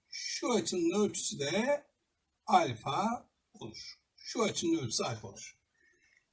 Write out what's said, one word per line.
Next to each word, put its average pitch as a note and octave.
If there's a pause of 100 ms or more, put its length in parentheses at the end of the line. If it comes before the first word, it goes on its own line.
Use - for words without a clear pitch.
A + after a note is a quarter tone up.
şu -
açının F#3
ölçüsü -
de G#3 (640)
alfa D#3+ (220)
olur. - (160)
Şu -
açının E3
ölçüsü B2
alfa A2+
olur. - (760)